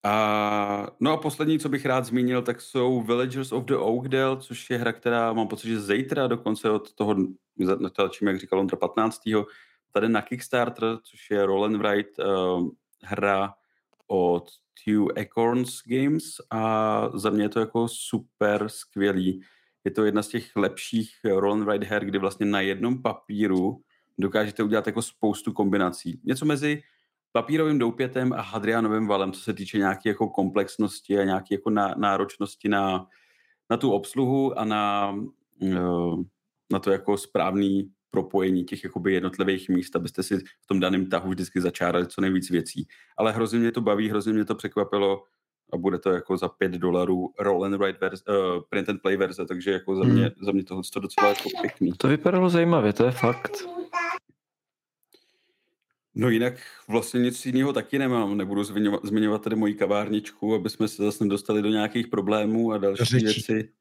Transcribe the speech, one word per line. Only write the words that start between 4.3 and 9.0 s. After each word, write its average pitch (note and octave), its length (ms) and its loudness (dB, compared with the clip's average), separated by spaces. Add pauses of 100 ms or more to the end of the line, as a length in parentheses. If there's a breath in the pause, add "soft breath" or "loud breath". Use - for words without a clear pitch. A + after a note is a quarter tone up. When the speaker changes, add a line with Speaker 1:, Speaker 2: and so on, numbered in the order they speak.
Speaker 1:
což - 280 -14
je B2 80 0
hra, A#2 160 0
která A#2 400 0
mám A2 140 2
pocit, G#2+ 200 -6
že A2+ 140 -2
zítra B2+ 460 0
dokonce A2+ 420 0
od G#2+ 240 -2
toho G#2 220 0 (440)
za-, F#2+ 160 4
natáčíme, G2 560 -2
jak F#2 80 -2
říkal F#2+ 200 0
Ondra, F#2 180 0
patnáctého, A2 680 0 (460 loud breath)